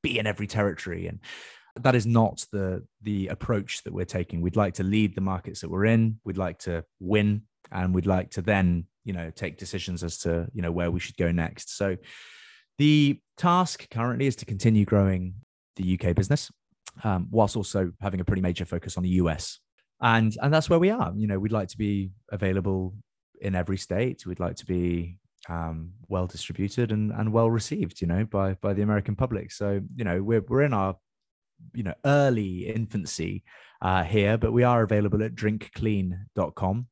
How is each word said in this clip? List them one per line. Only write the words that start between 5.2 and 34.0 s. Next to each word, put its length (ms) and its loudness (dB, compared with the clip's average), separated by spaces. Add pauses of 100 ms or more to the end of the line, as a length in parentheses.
markets 400 -4
that 80 -10
we're 160 0
in. 380 2
We'd 140 -6
like 220 -4
to 260 -6 (140)
win, 440 2 (280)
and 220 -2
we'd 140 2
like 240 0
to 100 -6
then, 440 2 (180)
you 100 -8
know, 180 -8
take 260 -8
decisions 460 -8
as 160 -8
to, 340 -2
you 80 -6
know, 100 -2
where 200 -2
we 80 -2
should 180 -10
go 140 2
next. 460 -4
So 200 -2 (800)
the 420 4 (180)
task 520 2
currently 380 -2
is 100 0
to 80 -14
continue 400 4
growing 500 2 (420)
the 80 -4
U 120 2
K 160 0
business, 380 0 (520)
um, 280 0
whilst 240 4
also 360 0 (100)
having 180 -2
a 60 -2
pretty 160 0
major 240 0
focus 320 -6
on 60 -2
the 60 0
U 200 4
S. 300 -6 (420)
And, 400 4
and 120 2
that's 160 2
where 100 6
we 100 4
are. 260 0
You 120 0
know, 120 0
we'd 120 -2
like 180 -2
to 80 -14
be 340 0 (200)
available 640 0 (460)
in 140 -2
every 220 0
state. 480 -2
We'd 140 -6
like 180 -2
to 80 -16
be, 520 -2 (320)
um, 420 -6 (180)
well 180 0
distributed 640 -4
and, 200 0
and 200 -2
well 180 4
received, 520 -2
you 60 0
know, 180 2
by, 300 0
by 180 -2
the 80 0
American 340 0
public. 360 -4
So, 280 -2 (160)
you 80 -6
know, 180 0
we're, 200 2
we're 220 2
in 100 2
our, 240 0 (760)
you 100 -6
know, 100 -4 (120)
early 640 2
infancy, 760 -4 (380)
uh, 220 2